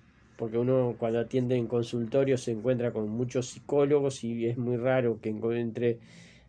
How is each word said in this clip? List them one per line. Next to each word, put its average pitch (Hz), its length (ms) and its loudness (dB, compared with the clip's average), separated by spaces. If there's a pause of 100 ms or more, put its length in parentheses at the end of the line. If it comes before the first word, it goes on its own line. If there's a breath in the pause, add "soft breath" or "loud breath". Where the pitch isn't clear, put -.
(360)
porque 117 220 -2
uno 123 400 2
cuando 117 220 0
atiende 127 360 0
en 120 100 0
consultorio 120 680 0
se 120 160 -4
encuentra 120 400 0
con 107 160 -2
muchos 123 400 -2
psicólogos 143 760 0
y 117 220 -2
es 117 120 -2
muy 123 180 -2
raro 120 440 2
que 113 80 -6
encuentre 113 720 -2 (480 loud breath)